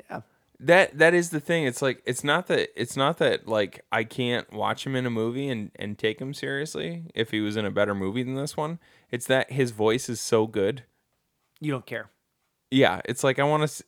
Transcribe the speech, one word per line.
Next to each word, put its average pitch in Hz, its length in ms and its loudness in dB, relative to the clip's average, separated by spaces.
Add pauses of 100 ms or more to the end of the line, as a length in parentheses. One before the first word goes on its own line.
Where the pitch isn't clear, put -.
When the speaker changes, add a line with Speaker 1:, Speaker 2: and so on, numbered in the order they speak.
Speaker 1:
Yeah. 170 120 -10 (380)
Speaker 2:
That, 165 380 4
that 160 160 8
is 175 180 4
the - 80 -4
thing. 165 280 0
It's 123 160 -2
like, 127 240 0
it's 123 180 -4
not 156 220 0
that, 131 240 0 (100)
it's 117 160 -6
not 143 220 2
that, - 280 2
like, 107 460 -2
I 110 120 0
can't 120 500 -4
watch 107 320 -4
him 135 100 -2
in 127 80 -2
a 123 60 -2
movie 120 400 -2
and, 110 260 -6
and 101 220 -10
take 110 200 -2
him 135 140 -8
seriously 156 720 -6 (100)
if 113 160 -2
he 107 120 0
was 104 160 -2
in 104 80 0
a 98 40 -4
better 101 240 2
movie 98 280 -2
than 131 140 -6
this 143 200 -6
one. 160 220 -4 (320)
It's 120 160 -6
that 131 260 2
his 131 200 0
voice 110 360 2
is 117 100 -6
so 110 280 4
good. 107 380 0 (760)
Speaker 1:
You 151 120 -4
don't 123 120 -6
care. 113 240 -10 (640)
Speaker 2:
Yeah, 107 340 6
it's - 180 -6
like, 135 160 2
I 139 60 2
wanna 151 200 2
s-, - 240 -4